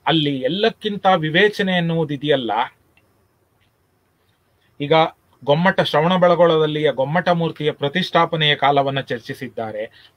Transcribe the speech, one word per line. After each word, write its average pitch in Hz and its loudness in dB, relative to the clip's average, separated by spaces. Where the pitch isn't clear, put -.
ಅಲ್ಲಿ 147 0
ಎಲ್ಲಕ್ಕಿಂತ 202 -4
ವಿವೇಚನೆ 185 0
ಎನ್ನುವುದಿದೆಯಲ್ಲ, 147 -2
ಈಗ 143 0
ಗೊಮ್ಮಟ, 170 2
ಶ್ರವಣಬೆಳಗೊಳದಲ್ಲಿಯ 160 2
ಗೊಮ್ಮಟ 151 -2
ಮೂರ್ತಿಯ 160 -2
ಪ್ರತಿಷ್ಠಾಪನೆಯ 156 0
ಕಾಲವನ್ನ 139 0
ಚರ್ಚಿಸಿದ್ದಾರೆ. 117 -10